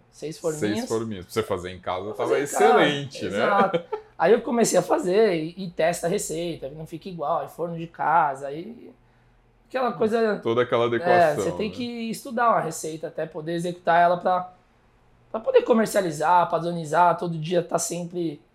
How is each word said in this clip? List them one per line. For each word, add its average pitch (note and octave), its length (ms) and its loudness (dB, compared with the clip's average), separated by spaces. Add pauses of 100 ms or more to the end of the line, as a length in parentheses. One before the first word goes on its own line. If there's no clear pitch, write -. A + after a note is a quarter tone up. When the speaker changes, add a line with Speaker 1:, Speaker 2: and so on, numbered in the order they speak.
Speaker 1:
seis - 300 -12
forminhas. D3+ 380 -2
Speaker 2:
Seis - 100 -4
forminhas. A2+ 380 -4
Pra - 80 -18
você A2 100 0
fazer F2+ 280 -4
em F#2 100 -14
casa, F#2 240 -6
Speaker 1:
Pra G#2+ 80 -8
Speaker 2:
tava A#2+ 160 -2
Speaker 1:
fazer - 140 2
em D3 40 -4
casa. - 160 2
Speaker 2:
excelente, D3 600 2
né? - 40 -4
Speaker 1:
Exato. F3 520 0 (360)
Aí E3+ 160 4
eu A#3+ 80 4
comecei A3 380 0
a - 20 4
fazer G#3 540 2
e, D#3+ 180 -6 (120)
e E3+ 40 -8
testa E3+ 380 -2
a - 20 -2
receita, E3 600 -6
não D#3 180 -14
fica E3 200 -14
igual, D#3+ 360 -4
é C#3+ 40 -10
forno E3+ 300 -8
de E3 80 -8
casa, D3 600 0
aí E3 440 -12 (760)
aquela B3+ 240 -2
coisa A3 480 0
Speaker 2:
Toda A#2+ 220 2
aquela A#2+ 220 2
Speaker 1:
É, - 20 4
Speaker 2:
adequação, D#3+ 560 4
Speaker 1:
você - 80 0
tem G#3+ 180 -4
Speaker 2:
né? - 60 -12
Speaker 1:
que B3 80 -8 (260)
estudar A#3 400 -2
uma F#3 120 4
receita D#3+ 480 -6
até D#3 180 -6
poder D#3+ 260 -8
executar E3+ 480 0
ela F3 160 4
pra, F3+ 340 -2 (800)
pra A3 80 -6
poder - 220 4
comercializar, F3 880 2
padronizar, E3 680 2
todo E3+ 200 -4
dia E3+ 240 0
tá E3+ 160 -2
sempre E3+ 640 -6 (140)